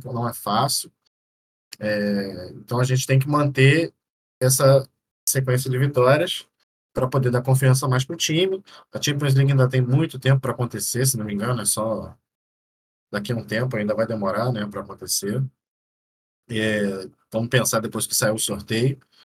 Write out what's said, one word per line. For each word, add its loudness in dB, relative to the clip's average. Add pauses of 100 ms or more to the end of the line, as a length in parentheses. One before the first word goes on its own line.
não -6
é -6
fácil. -2 (880)
É, -4
então, -4
a 2
gente 0
tem 4
que 0
manter 4 (480)
essa 4 (400)
sequência 0
de 0
vitórias 2 (480)
pra 0
poder 0
dar 2
confiança 2
mais 2
pro -8
time. 0 (300)
A -10
Champions 2
League 4
ainda 4
tem 2
muito 0
tempo 2
pra -2
acontecer, -4
se -2
não -4
me -6
engano, -2
é -8
só -4 (960)
daqui -4
a -2
um -6
tempo, -4
ainda -2
vai 0
demorar, -2
né, -4
pra -10
acontecer. -6 (1040)
É, -2 (220)
vamos -4
pensar 0
depois -6
que -6
sair 0
o -4
sorteio. -2 (280)